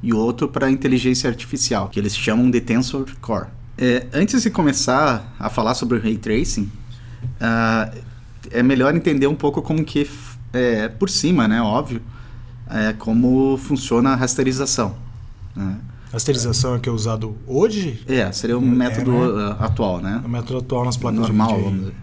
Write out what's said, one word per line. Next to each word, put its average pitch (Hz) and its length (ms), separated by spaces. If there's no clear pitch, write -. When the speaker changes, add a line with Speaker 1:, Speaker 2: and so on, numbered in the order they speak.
Speaker 1:
e 117 80
outro 117 380
pra 139 200
inteligência 127 600
artificial, 113 580
que - 120
eles 101 180
chamam 120 340
de 120 80
Tensor 123 460
Core. 101 260
É, 127 340
antes 208 320
de 233 60
começar 139 880
a 104 100
falar 117 260
sobre 123 220
o 104 40
ray 110 160
tracing, 110 520
ah, 113 500
é 120 120
melhor 135 320
entender 147 320
um 147 80
pouco 147 260
como 156 240
que, 143 240
é, 117 380
por 185 200
cima, 151 380
né, 110 140
óbvio, 117 400
é, 110 240
como 127 640
funciona 131 520
a 135 60
rasterização, 127 800
né? 98 220
Speaker 2:
Rasterização 123 640
é 120 60
que 123 100
é - 20
usado 110 540
hoje? 165 640
Speaker 1:
É, 120 240
seria 117 260
um 123 60
Speaker 2:
É, 123 120
Speaker 1:
método, 123 360
Speaker 2:
né? 107 480
Speaker 1:
ah, 110 60
atual, 98 360
né? 98 220
Speaker 2:
É - 20
o 120 40
método 120 280
atual 123 260
nas 123 140
placas 117 240
de 113 60
Speaker 1:
Normal, 110 220
Speaker 2:
vídeo 101 100
aí. 92 60
Speaker 1:
vamos 98 160
dizer. 95 220